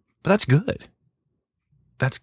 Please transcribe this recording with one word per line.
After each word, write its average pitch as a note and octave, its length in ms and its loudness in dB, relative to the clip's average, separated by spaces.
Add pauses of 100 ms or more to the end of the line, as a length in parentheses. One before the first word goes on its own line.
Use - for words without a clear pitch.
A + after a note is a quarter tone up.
(240)
But E3 80 -2
that's G#3 140 2
good. D#3+ 400 0 (1120)
That's - 260 -4